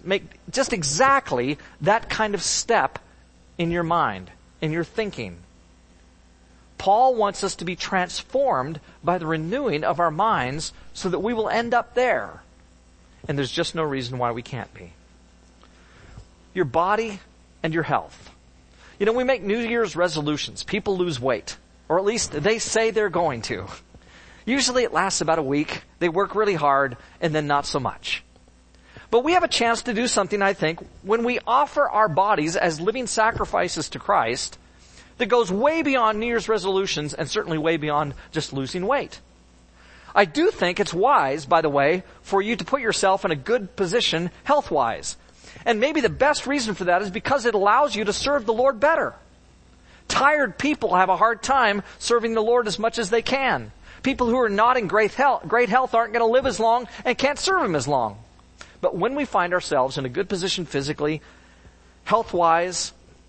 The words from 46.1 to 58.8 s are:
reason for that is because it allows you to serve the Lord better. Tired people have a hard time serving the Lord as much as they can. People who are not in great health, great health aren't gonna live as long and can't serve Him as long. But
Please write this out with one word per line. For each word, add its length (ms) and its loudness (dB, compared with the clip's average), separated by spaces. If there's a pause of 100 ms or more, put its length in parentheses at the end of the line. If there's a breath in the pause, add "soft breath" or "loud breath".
reason 260 -2
for 120 -6
that 160 2
is 80 -6
because 360 -2
it 80 0
allows 440 4
you 80 -2
to 80 -2
serve 320 -2
the 80 0
Lord 260 2
better. 340 2 (960 loud breath)
Tired 500 2
people 380 0
have 140 4
a 80 2
hard 260 2
time 400 2 (160 loud breath)
serving 340 0
the 80 2
Lord 240 2
as 140 -6
much 180 -2
as 120 -4
they 120 2
can. 520 -2 (300 loud breath)
People 240 0
who 120 2
are 100 2
not 280 4
in 100 -2
great 280 2
health, 320 2
great 220 2
health 240 2
aren't 200 2
gonna 140 2
live 180 4
as 140 -2
long 280 2 (160 loud breath)
and 140 0
can't 220 0
serve 240 2
Him 120 0
as 120 0
long. 320 0 (600 loud breath)
But 160 0